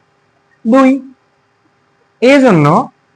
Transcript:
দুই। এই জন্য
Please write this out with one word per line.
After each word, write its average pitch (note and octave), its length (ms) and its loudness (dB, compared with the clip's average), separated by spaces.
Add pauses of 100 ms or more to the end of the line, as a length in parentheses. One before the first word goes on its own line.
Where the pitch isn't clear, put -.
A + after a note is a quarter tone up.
(680)
দুই। C4 460 -2 (1080)
এই C4+ 200 2
জন্য F#3+ 480 0 (280)